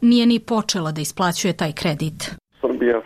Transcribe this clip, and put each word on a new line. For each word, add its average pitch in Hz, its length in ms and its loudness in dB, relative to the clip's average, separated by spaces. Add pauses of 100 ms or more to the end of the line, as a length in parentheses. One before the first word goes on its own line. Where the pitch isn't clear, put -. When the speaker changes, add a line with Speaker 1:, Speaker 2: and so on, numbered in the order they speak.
Speaker 1:
nije 240 260 6
ni 233 140 4
počela 202 520 -2
da 156 80 -6
isplaćuje 175 520 -2
taj 160 200 -4
kredit. 156 640 -6 (240)
Speaker 2:
Srbija 123 460 0